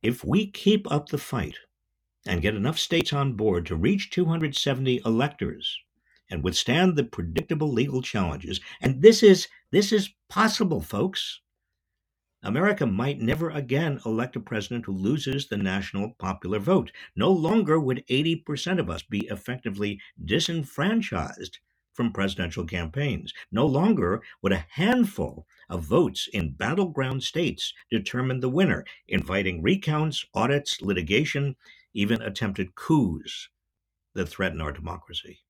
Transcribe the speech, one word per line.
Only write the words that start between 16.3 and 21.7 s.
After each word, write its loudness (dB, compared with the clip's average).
vote. 0
No 4
longer 4
would 0
eighty 2
percent -4
of -2
us -6
be -4
effectively -6
disenfranchised -2